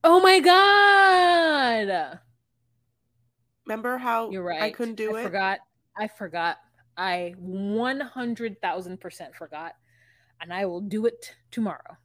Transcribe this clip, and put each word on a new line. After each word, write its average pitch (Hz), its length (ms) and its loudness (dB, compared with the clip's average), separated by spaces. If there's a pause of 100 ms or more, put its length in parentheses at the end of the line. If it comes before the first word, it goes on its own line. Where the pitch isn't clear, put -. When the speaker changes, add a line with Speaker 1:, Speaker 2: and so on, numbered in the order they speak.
Speaker 1:
Oh 339 160 8
my 370 200 6
God. 349 1800 4 (1500)
Speaker 2:
Remember 233 320 -6
how 226 320 -4
Speaker 1:
You're 180 200 -8
Speaker 2:
I 160 80 -6
Speaker 1:
right. 214 140 -4
Speaker 2:
couldn't 226 220 -10
do 214 200 -6
Speaker 1:
I 226 60 -8
Speaker 2:
it? - 20 -10
Speaker 1:
forgot. 190 360 -6 (360)
I 214 120 -8
forgot. 170 500 -8 (400)
I 180 400 -6
one 202 640 -6
hundred 240 640 -10
thousand 180 360 -8
percent 165 360 -18
forgot. 156 400 -16 (680)
And 165 100 -16
I 196 140 -6
will 175 160 -8
do 208 240 -6
it - 300 -6 (160)
tomorrow. 190 520 -8